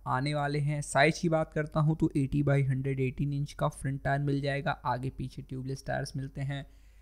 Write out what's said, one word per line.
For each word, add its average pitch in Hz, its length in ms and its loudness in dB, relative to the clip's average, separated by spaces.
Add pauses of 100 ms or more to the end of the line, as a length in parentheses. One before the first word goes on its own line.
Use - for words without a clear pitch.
आने 135 260 0
वाले 143 260 0
हैं। 147 220 0
साइज 151 380 4
की 170 100 2
बात 160 240 0
करता 151 260 -2
हूँ 156 180 4
तो 160 180 2
एटी 143 280 2
by 143 180 4
हंड्रेड 135 380 0
एटीन 143 340 0
इंच 143 200 -4
का 147 160 0
फ्रंट 139 340 -4
टायर 139 180 2
मिल 139 200 0
जाएगा, 139 300 -2
आगे 131 380 -2
पीछे 131 320 -8
ट्यूबलेस 131 460 -8
टायर्स 135 300 -4
मिलते 135 260 -6
हैं। 139 220 -6 (360)